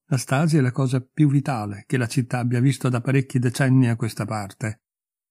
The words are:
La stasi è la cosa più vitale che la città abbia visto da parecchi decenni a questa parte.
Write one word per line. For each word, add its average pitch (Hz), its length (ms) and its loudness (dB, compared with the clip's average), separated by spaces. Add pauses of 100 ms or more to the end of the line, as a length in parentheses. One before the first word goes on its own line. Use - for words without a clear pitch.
(100)
La 139 60 0
stasi 151 400 0
è 147 40 4
la 123 120 2
cosa 131 280 0
più 143 300 2
vitale 110 560 -2
che 135 100 -2
la 120 120 0
città 123 320 -2
abbia 120 180 0
visto 131 300 2
da 123 120 0
parecchi 131 380 0
decenni 127 480 2
a 117 80 2
questa 113 300 -6
parte. 107 560 -8 (500)